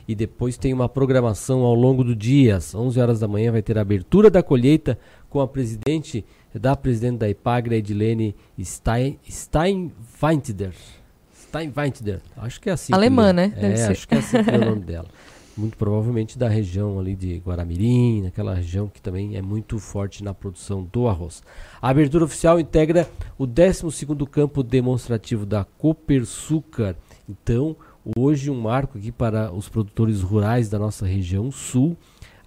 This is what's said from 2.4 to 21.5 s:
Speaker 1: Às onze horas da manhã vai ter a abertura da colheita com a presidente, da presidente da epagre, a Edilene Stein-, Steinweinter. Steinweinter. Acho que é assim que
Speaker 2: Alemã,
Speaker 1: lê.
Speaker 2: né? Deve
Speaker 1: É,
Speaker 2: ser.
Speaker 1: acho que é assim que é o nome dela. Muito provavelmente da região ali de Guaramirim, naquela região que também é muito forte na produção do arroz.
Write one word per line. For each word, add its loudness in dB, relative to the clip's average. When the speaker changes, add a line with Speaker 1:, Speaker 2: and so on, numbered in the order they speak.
Speaker 1:
Às -8
onze 0
horas 2
da 0
manhã 0
vai 2
ter -2
a 2
abertura 6
da 6
colheita 2
com -2
a 0
presidente, -4
da 0
presidente -2
da 0
epagre, -2
a 2
Edilene -2
Stein-, -4
Steinweinter. -2
Steinweinter. -6
Acho -12
que -6
é 0
assim -4
que 4
Speaker 2:
Alemã, 6
Speaker 1:
lê. 6
Speaker 2:
né? 4
Deve 0
Speaker 1:
É, 2
Speaker 2:
ser. 2
Speaker 1:
acho -4
que 4
é 4
assim 2
que 2
é 2
o 4
nome -2
dela. -10
Muito -6
provavelmente -2
da -2
região -2
ali -4
de -6
Guaramirim, 0
naquela -4
região -4
que -16
também -8
é -6
muito -6
forte -8
na -8
produção -10
do 0
arroz. -4